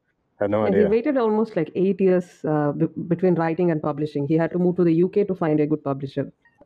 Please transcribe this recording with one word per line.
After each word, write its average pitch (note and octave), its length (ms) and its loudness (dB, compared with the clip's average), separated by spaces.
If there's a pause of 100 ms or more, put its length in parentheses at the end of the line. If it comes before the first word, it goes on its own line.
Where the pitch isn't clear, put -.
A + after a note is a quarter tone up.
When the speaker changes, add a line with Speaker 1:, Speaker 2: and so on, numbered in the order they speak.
(400)
Speaker 1:
I G#2+ 60 -4
had G2+ 60 -2
no G#2+ 120 0
Speaker 2:
Yeah, - 60 2
he G3 80 0
Speaker 1:
idea. - 120 4
Speaker 2:
waited C4 280 0
almost, A3 380 0
like, D#3+ 200 -2
eight G3 260 0
years, F#3 420 0
uh, D3+ 280 0
b-, D#3 160 0 (200)
between F3 280 0
writing E3 360 0
and D#3 120 -2
publishing. D3 440 -4
He D#3 80 2
had E3 160 0
to F3+ 80 -4
move F3 180 2
to F3+ 60 4
the E3+ 100 4
U F3+ 160 2
K G3+ 160 0
to F#3 100 -4
find D3+ 240 0
a D3+ 80 2
good D3+ 160 -2
publisher. C#3 480 -6 (340)